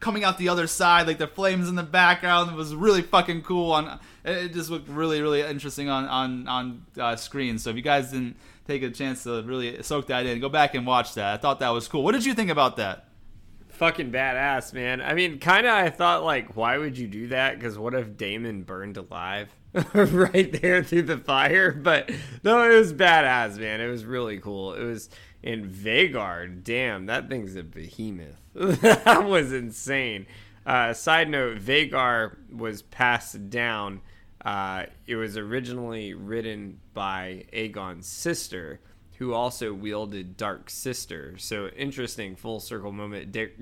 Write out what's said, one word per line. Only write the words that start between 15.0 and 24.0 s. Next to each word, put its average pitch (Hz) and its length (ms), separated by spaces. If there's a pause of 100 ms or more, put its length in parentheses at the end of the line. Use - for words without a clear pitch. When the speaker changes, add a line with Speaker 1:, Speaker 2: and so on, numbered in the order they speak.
Speaker 2:
I 135 140
mean, 170 240
kinda 196 300
I 190 220
thought, 175 320
like, 123 340
why 117 220
would 147 180
you 123 120
do 107 200
that? 131 320
'Cause 110 180
what 120 160
if 110 220
Daemon 107 460
burned 95 340
alive 92 520 (260)
<laughs> - 200
right 185 680
there 180 240
through 170 180
the 147 140
fire? 143 560
But 147 380 (340)
no, 233 260
it 226 80
was 196 140
badass, 131 640
man. 107 220
It 117 80
was 117 160